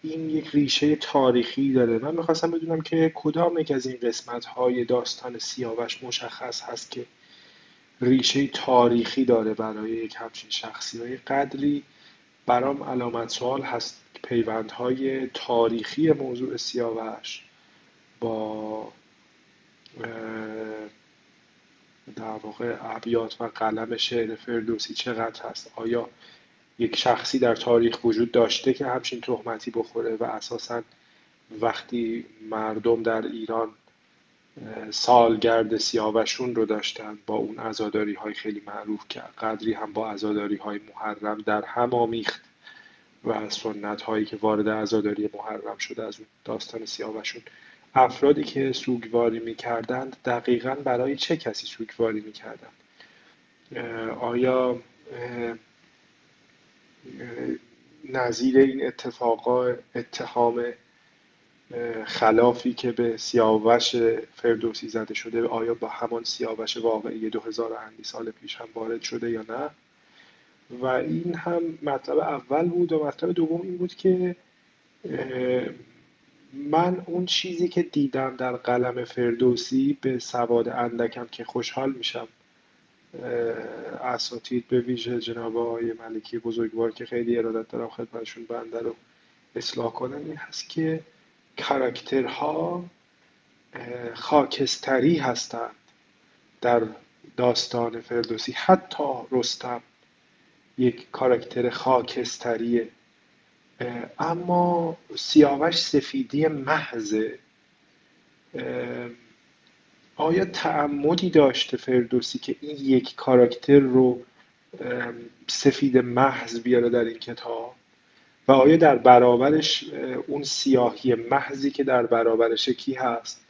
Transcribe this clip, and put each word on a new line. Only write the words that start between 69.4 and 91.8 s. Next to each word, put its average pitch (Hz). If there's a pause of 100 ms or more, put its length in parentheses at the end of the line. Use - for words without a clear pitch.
نه؟ 135 (1000)
و 123
این 160
هم 170
مطلب 147
اول 156
بود. 170
و 151
مطلب 165
دوم 165
این 180
بود 180
که، 180 (720)
اه، 127 (840)
من 165
اون 180
چیزی 180
که 175
دیدم 135
در 127
قلم 123
فردوسی، 123
به 131
سواد 117
اندکم 120
که -
خوشحال 131
می‌شم، 120 (920)
اه، 123 (760)
اساتید، 123
به 123
ویژه 120
جناب 117
آقای 117
ملکی 113
بزرگوار 113
که 120
خیلی 120
ارادت 113
دارم 120
خدمتشون، 117
بنده 117
رو 113 (600)
اصلاح 117
کنم، 139
این 156
هست -
که 160 (580)
کاراکترها، 151 (880)